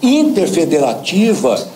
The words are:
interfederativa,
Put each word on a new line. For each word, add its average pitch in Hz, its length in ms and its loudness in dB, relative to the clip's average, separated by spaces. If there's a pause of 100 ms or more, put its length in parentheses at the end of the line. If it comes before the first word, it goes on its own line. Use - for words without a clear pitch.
interfederativa, 190 1600 0 (140)